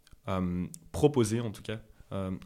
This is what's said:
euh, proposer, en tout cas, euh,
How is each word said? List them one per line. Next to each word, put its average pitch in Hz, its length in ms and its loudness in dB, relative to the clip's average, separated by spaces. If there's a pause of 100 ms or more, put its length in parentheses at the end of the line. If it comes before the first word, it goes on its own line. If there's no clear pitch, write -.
(280)
euh, 90 380 0 (260)
proposer, 120 480 4
en 113 100 -6
tout 98 100 -14
cas, 110 200 -8 (320)
euh, 95 180 -4 (160)